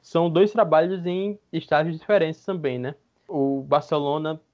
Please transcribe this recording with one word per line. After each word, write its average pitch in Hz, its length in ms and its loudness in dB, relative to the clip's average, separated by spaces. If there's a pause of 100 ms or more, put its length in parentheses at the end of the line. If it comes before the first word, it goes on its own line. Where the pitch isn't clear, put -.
São 170 280 0
dois 190 220 4
trabalhos 175 540 2
em 190 340 -4 (140)
estágios 160 440 -2
diferentes 160 460 0
também, 147 340 -4
né? 127 180 -6 (340)
O 139 320 0
Barcelona 147 800 -2 (120)